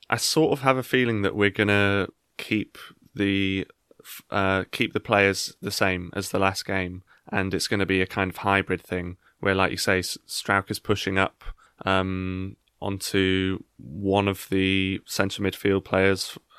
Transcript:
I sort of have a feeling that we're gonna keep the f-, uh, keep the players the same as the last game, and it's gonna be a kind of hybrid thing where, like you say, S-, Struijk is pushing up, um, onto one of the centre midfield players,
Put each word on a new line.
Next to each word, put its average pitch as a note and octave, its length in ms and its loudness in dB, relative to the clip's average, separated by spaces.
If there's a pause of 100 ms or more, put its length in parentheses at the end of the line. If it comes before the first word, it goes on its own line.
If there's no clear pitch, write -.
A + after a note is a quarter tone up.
(100)
I A#2+ 60 0
sort D#3 360 2
of C3+ 100 -4
have C3 140 4
a C3 60 -2
feeling A#2+ 400 2
that G2 140 0
we're G2+ 140 4
gonna G2+ 580 2 (280)
keep - 420 -4 (360)
the G2 520 0 (340)
f-, - 300 -18
uh, F#2+ 420 2
keep A#2 200 -4
the G#2+ 60 0
players G2 640 2
the G2+ 100 -6
same F2+ 460 0
as G2 140 -6
the G2 80 -2
last G2 260 0
game, F#2 400 -4 (240)
and F#2+ 240 -2
it's - 160 -2
gonna G2 180 0
be F#2+ 140 2
a F#2 60 0
kind F#2+ 240 -2
of - 80 -12
hybrid G2 440 0
thing F2+ 360 -8 (220)
where, G2 140 2
like F#2+ 160 2
you F2+ 60 -6
say, F#2+ 240 0
S-, - 260 -6
Struijk - 440 -2
is G#2 100 -8
pushing F#2+ 380 -2
up, - 260 0 (400)
um, F#2+ 720 -2 (240)
onto F#2+ 800 0 (140)
one G2 500 0
of F#2+ 240 -4
the F#2+ 540 0
centre - 380 -2
midfield G2 420 0
players, F#2+ 520 0 (220)